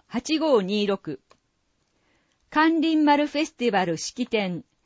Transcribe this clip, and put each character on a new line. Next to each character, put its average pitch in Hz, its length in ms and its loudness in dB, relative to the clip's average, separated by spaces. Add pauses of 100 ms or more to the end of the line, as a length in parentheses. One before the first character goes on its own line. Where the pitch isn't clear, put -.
八 294 320 -4
五 277 240 2
二 202 240 -2
六。 190 340 -6 (1300)
関 320 320 2
林 311 220 2
丸 294 240 4
フ 294 120 -6
ェ 311 60 -2
ス - 80 -10
テ 247 140 -4
ィ 226 40 2
バ 190 140 2
ル 170 120 -4
式 - 280 -8
典。 190 400 -4 (200)